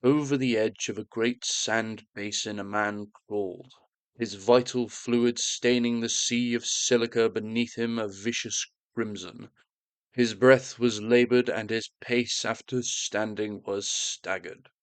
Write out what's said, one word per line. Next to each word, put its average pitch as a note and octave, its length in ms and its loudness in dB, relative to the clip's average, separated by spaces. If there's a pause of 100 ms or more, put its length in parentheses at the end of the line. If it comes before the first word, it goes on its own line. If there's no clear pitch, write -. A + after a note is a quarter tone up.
Over C#3+ 320 4
the B2+ 200 2
edge A2 320 0
of G2+ 100 -6
a G#2 60 -8
great A#2+ 400 -2
sand A2 680 -2
basin G#2 460 -6
a G2+ 60 -6
man G#2 480 -4 (160)
crawled, G2 440 -6 (460)
his A2 160 -6
vital A#2+ 540 4
fluid A#2+ 500 0
staining A#2+ 640 0
the A2+ 80 -2
sea A#2+ 460 0
of A#2 120 -2
silica A#2 640 2
beneath A2 480 -4
him A#2 220 -2
a G#2+ 80 -4
vicious G2+ 580 -4 (300)
crimson. G#2 540 -8 (600)
His A#2 240 2
breath B2+ 420 6
was A2+ 240 0
labored, A#2+ 480 4
and G#2+ 220 -4
his A2+ 200 -4 (100)
pace A#2+ 440 -2
after A2 380 -4
standing G#2+ 800 -4
was G2+ 260 -4
staggered. F#2+ 800 -6 (120)